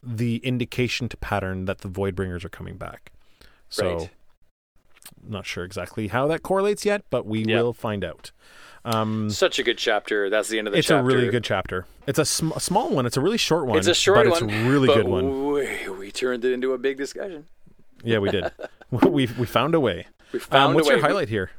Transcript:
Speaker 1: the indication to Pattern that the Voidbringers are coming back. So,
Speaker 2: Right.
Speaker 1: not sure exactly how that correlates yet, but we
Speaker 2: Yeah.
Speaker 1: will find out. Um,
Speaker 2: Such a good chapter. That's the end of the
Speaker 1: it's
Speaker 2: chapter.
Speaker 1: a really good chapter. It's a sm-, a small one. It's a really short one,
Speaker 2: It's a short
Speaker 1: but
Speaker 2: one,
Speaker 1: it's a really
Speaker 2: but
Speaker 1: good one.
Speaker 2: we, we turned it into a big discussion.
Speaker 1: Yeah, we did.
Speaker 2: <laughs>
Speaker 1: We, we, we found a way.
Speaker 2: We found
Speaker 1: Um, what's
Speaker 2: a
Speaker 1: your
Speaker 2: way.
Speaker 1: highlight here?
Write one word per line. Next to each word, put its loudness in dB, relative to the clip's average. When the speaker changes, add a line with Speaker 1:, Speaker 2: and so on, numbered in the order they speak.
Speaker 1:
the -2
indication -2
to -14
Pattern -4
that -4
the -10
Voidbringers -4
are -10
coming -14
back. -16
So, -2
Speaker 2:
Right. -6
Speaker 1:
not -8
sure -6
exactly -6
how 0
that 0
correlates 0
yet, 0
but -2
we -2
Speaker 2:
Yeah. 2
Speaker 1:
will 0
find -4
out. -12
Um, 0
Speaker 2:
Such 0
a -2
good 0
chapter. 0
That's 0
the 0
end -4
of -2
the 4
Speaker 1:
it's 0
Speaker 2:
chapter. 6
Speaker 1:
a 0
really 4
good 0
chapter. -4
It's -2
a 2
sm-, -2
a -6
small 0
one. 0
It's -2
a 0
really 0
short 0
one, 2
Speaker 2:
It's 2
a 4
short 6
Speaker 1:
but 4
Speaker 2:
one, -2
Speaker 1:
it's -4
a 2
really 6
Speaker 2:
but 8
Speaker 1:
good 4
one. 0
Speaker 2:
we, -4
we -12
turned -2
it 2
into -2
a -4
big -4
discussion. -10
Speaker 1:
Yeah, 2
we 2
did. -2
Speaker 2:
<laughs> -14
Speaker 1:
We, 4
we, 2
we 0
found 2
a 4
way. 0
Speaker 2:
We -4
found 4
Speaker 1:
Um, 2
what's 4
Speaker 2:
a 4
Speaker 1:
your 6
Speaker 2:
way. 0
Speaker 1:
highlight 0
here? -2